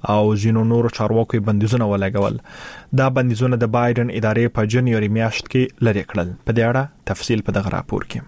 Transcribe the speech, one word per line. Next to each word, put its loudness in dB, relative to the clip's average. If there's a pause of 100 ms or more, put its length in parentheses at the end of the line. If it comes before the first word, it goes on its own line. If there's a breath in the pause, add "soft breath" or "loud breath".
(140)
او 2
ځینو 2
نورو 2
چارواکو 0
یې 0
بندیزونه 2
ولګول. 0 (640 loud breath)
دا 2
بندیزونه 0
د 0
بایدن 0
ادارې 0
په 2
جنوري 0
میاشت -2
کې 2 (240)
لرې 2
کړل. -4 (180)
په -2
دې 2
اړه 0 (300)
تفصیل -2
په -4
دغه -2
راپور -6
کې. -6